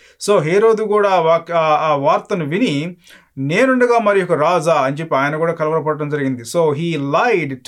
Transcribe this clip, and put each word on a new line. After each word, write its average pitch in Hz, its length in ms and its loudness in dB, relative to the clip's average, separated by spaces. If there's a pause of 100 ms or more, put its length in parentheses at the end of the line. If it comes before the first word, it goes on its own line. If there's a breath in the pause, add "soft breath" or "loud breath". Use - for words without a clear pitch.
(300 soft breath)
So, 202 100 4
హేరోదు 214 440 2
కూడా 208 260 2
ఆ 185 100 2
వాక్-, 165 340 0
ఆ, 156 220 2
ఆ 151 200 0
వార్తను 170 500 0
విని, 165 520 -2 (400 loud breath)
"నేనుండగా 233 640 2
మరి 202 240 2
ఒక 175 80 -4
రాజా?" 165 420 2
అని 139 220 0
చెప్పి 160 200 -4
ఆయన 143 200 0
కూడా 165 180 -2
కలవరపడటం 156 560 -4
జరిగింది. 135 320 -4
So, 160 300 0
he 160 280 -4
lied 151 580 -2 (100)